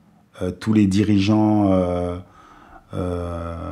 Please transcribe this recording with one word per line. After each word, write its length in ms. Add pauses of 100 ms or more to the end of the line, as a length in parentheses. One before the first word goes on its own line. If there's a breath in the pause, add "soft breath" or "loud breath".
(420)
euh, 80
tous 240
les 140
dirigeants, 840
euh, 460 (760 soft breath)
euh, 600 (160)